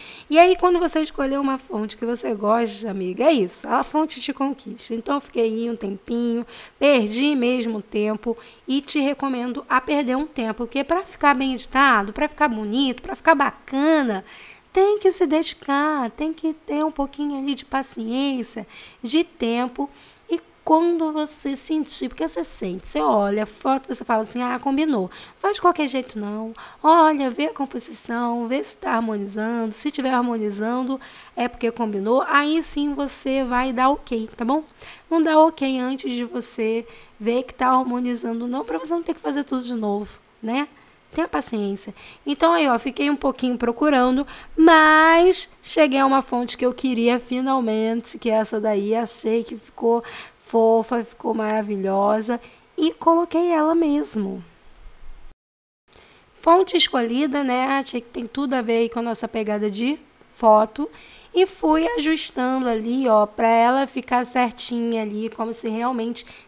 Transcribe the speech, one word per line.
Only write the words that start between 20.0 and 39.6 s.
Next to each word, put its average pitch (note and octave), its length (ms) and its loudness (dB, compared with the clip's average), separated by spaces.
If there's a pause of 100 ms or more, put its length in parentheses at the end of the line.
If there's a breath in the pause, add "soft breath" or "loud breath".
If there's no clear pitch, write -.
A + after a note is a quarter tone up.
E E4+ 140 -2 (240)
quando D#4+ 480 2
você D4+ 420 -4
sentir, C#4 540 -4
porque D#4+ 180 -6
você E4+ 160 -6
sente, F#3+ 440 -8
você D4+ 120 -4
olha G#3 440 2
a - 20 -6
foto, C4+ 480 -4
você - 100 -8
fala A3 200 0
assim, A#3+ 180 -8
"Ah, B3 160 -2
combinou." C4+ 540 0 (260 loud breath)
Faz G4+ 200 -2
de - 40 -16
qualquer E4+ 260 2
jeito B3+ 300 -6
não. G#3+ 380 -8 (260 loud breath)
Olha, D#4 480 6
vê C#4+ 160 -2
a D#4+ 80 -4
composição, A#3+ 960 -6
vê C#4 160 -2
se - 140 -6
tá F#4+ 160 -4
harmonizando. A3 800 -4
Se D4 160 -4
tiver C4 200 -4
harmonizando, A#3+ 880 -2 (360 loud breath)
é A#3+ 120 -2
porque A#3+ 220 -4
combinou. A3 580 0
Aí D4+ 360 2
sim C#4+ 320 -4
você C4+ 480 -2
vai B3+ 280 -2
dar B3+ 180 2
ok, A#3 460 -4
tá A#3+ 80 -8
bom? C#4+ 200 0 (440 loud breath)
Não E4 140 2
dá D#4 160 2
ok D4 420 4
antes B3+ 320 -4
de A#3+ 120 -4
você A#3 600 -4 (360 loud breath)
ver A#3 240 0
que B3 100 -18
tá B3+ 140 -2
harmonizando B3 800 0
não, C4 180 -4
pra E4 140 -4
você D#4+ 160 -8
não E4+ 80 -4
ter E4 100 -4
que - 60 -16
fazer C#4+ 240 -4
tudo C4 180 -4